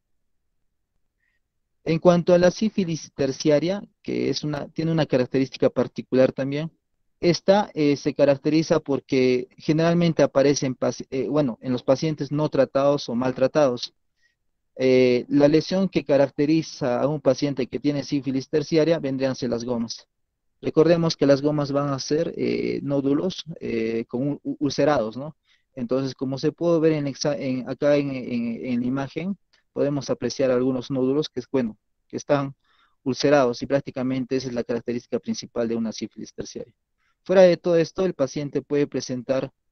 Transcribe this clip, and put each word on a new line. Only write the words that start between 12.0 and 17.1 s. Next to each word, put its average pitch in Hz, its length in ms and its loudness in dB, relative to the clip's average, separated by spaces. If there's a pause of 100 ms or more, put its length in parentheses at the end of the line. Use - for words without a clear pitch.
no 151 160 -2
tratados 139 640 0
o 123 40 -4
maltratados. 127 800 0 (840)
Eh, 127 520 4
la 143 180 4
lesión 170 420 2
que 156 160 -2
caracteriza 143 960 0
a 131 40 0
un 147 140 -2